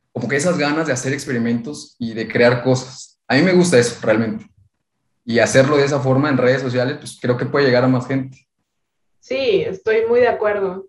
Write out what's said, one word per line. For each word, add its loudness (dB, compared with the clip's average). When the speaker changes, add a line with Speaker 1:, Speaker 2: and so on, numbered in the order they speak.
Speaker 1:
como -6
que -2
esas 0
ganas -2
de 0
hacer -4
experimentos -4
y -8
de -6
crear 2
cosas. -4
A 0
mí 4
me 2
gusta 4
eso, 2
realmente. -2
Y -2
hacerlo 4
de 4
esa 0
forma 0
en 0
redes 2
sociales, -4
pues, -18
creo -2
que -6
puede 2
llegar 4
a 2
más 0
gente. -8
Speaker 2:
Sí, 0
estoy -2
muy 4
de 4
acuerdo. -2